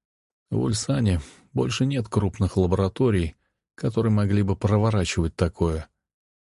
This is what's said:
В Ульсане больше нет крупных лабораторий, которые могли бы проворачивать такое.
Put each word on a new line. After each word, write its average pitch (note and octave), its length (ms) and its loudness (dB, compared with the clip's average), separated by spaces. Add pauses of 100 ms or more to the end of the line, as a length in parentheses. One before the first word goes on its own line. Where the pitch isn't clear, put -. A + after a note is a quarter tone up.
(500)
В A2 80 -2
Ульсане A#2 600 0 (320)
больше B2+ 340 -2
нет C3+ 220 -2
крупных G2 480 -2
лабораторий, F#2 800 0 (380)
которые A2+ 380 -2
могли G#2 300 2
бы F#2+ 140 0
проворачивать G2+ 760 0
такое. E2 540 -2 (640)